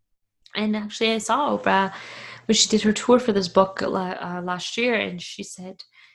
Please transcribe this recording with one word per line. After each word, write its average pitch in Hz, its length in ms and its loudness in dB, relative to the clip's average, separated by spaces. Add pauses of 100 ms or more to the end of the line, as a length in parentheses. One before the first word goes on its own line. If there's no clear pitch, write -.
(560)
And 214 220 -2
actually, 214 340 -2
I 226 60 0
saw 233 400 0
Oprah 190 340 2 (540)
when 220 100 4
she - 140 4
did 214 140 2
her 214 100 4
tour 240 260 4
for 233 140 0
this 190 160 0
book 190 320 4
la-, 185 300 -2
uh, 175 340 -8
last 180 320 -6
year, 240 160 2
and 190 280 -2
she - 220 -14
said, 190 400 -16 (320)